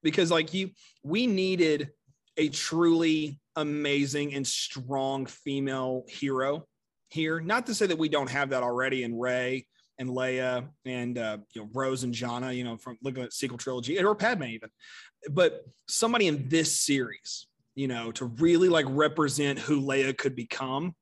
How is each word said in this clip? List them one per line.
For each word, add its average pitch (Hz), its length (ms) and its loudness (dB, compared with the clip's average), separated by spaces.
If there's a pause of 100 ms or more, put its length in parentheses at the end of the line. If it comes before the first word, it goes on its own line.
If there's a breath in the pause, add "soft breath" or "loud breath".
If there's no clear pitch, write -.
because, 165 280 4
like, 160 240 2
you, 190 160 -2 (320 soft breath)
we 214 240 0
needed 175 640 2 (480)
a 156 100 4
truly 160 880 2 (180)
amazing 147 760 0
and 139 120 -4
strong 135 800 -4
female 135 840 -4
hero 139 560 -2 (460)
here. 160 300 -2
Not 220 260 0
to 233 80 -2
say 202 120 2
that 170 120 0
we 160 100 2
don't 143 220 0
have 139 200 0
that 131 120 0
already 127 400 0
in 117 160 -4
Rey 127 480 -2 (320)
and 127 100 -6
Leia 127 580 -2 (200)
and, 123 320 -4
uh, 107 200 -4 (160)
you 113 80 -10
know, 107 120 -14
Rose 131 280 -2
and 123 120 -2
Jannah, 123 380 -4
you 123 120 -4
know, 117 140 -8
from 123 240 -14
looking 131 200 -6
at 120 120 -8
sequel 120 240 -4
trilogy, 131 440 -2
or 208 120 4
Padme 208 300 0
even, 113 260 -10 (600 loud breath)
but 160 340 2 (220)
somebody 226 420 2
in 139 200 -2
this 160 320 2
series, - 680 -2 (300)
you 135 120 -2
know, 117 240 -4
to - 120 -6
really, 165 440 6
like, 160 200 6
represent 147 680 2
who 147 240 0
Leia 135 340 2
could 131 180 -2
become 135 680 -4